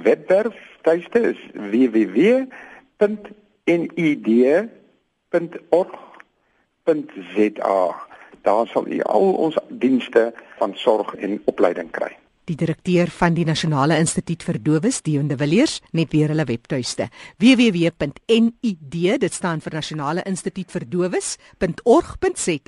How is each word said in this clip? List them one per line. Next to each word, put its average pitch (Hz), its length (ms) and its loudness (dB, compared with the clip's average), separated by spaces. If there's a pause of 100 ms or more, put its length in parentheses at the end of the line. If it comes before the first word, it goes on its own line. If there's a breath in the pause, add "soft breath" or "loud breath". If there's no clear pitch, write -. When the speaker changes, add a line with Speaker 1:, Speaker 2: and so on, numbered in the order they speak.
Speaker 1:
webwerf 180 500 0 (280)
tuiste 170 380 0
is 220 180 0 (160)
W 110 360 2
W 110 240 2
W 233 320 4 (520 loud breath)
punt 208 300 -2 (380)
N 170 320 0
I 151 240 0
D 127 480 4 (600)
punt 170 260 -2 (140)
org - 300 0 (840)
punt 156 260 0 (260)
Z 107 280 0
A. 95 320 0 (460 loud breath)
Daar 107 260 2
sal - 200 -4
u - 140 -4
al 190 320 2
ons - 240 0 (120)
dienste 117 640 0 (240 loud breath)
van 101 180 -2
sorg 107 400 0
en 104 300 -6
opleiding 85 460 0
kry. - 260 -8 (280)
Speaker 2:
Die 170 100 -6
direkteur 170 520 0
van 170 260 0
die 165 120 0
Nasionale 151 520 0
Instituut 165 460 -2
vir 143 180 -6
Dowes, 156 400 0
Dion 147 260 -2
de 139 100 -2
Villiers, 165 440 2 (100)
net 165 200 -2
weer 151 160 2
hulle 151 180 0
webtuiste. 123 640 -6 (280 loud breath)
W 240 180 6
W 233 160 4
W 170 260 0
punt 143 220 -6 (100)
N 233 320 2
I 202 160 -4 (120)
D, 175 280 0
dit 185 160 -2
staan 165 280 -6
vir - 120 -12
Nasionale 151 520 -6
Instituut 190 460 -8
vir 180 180 -6
Dowes, 180 480 -4 (200 soft breath)
punt 175 280 -4
org 277 340 4
punt 370 180 -2
Z - 120 -4 (180)